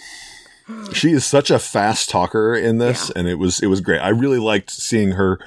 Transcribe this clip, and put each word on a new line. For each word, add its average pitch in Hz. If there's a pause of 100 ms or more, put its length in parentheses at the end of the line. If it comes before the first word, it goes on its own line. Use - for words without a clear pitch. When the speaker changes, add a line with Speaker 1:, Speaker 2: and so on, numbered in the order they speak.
(960)
Speaker 1:
She 165
is 139
such 143
a 135
fast 110
talker 107
in 113
this, 120
Speaker 2:
Yeah. -
Speaker 1:
and 87
it 90
was, 87
it 104
was 95
great. 85
I 90
really 127
liked 107
seeing 104
her, 92